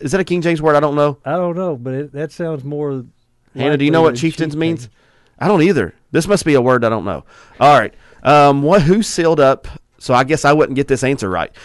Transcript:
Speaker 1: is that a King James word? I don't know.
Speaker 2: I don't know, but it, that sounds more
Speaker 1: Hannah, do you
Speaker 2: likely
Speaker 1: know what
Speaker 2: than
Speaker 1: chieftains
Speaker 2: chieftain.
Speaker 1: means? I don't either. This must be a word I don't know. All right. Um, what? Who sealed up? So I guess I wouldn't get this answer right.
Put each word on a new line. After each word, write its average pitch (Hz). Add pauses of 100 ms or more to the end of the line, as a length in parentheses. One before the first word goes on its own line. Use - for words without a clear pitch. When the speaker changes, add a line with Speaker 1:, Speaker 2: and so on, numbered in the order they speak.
Speaker 1:
is 135
that 190
a 180
King 175
James 165
word? 151
I 147
don't 147
know. 147
Speaker 2:
I 139
don't 175
know, 180
but 127
it, 139
that 147
sounds 160
more 143 (500)
Speaker 1:
Hannah, 143
do 139
you 147
Speaker 2:
likely -
Speaker 1:
know 165
what 160
Speaker 2:
than 123
Speaker 1:
chieftains 156
Speaker 2:
chieftain. 151
Speaker 1:
means? 160 (500)
I 151
don't 190
either. 156 (160)
This 170
must 202
be 156
a 135
word 123
I 110
don't 104
know. 80 (340)
All 139
right. 104 (280)
Um, 143
what? 170
Who 190
sealed 165
up? 135 (320)
So -
I 127
guess 147
I 143
wouldn't 147
get 135
this 131
answer 131
right. 85 (140)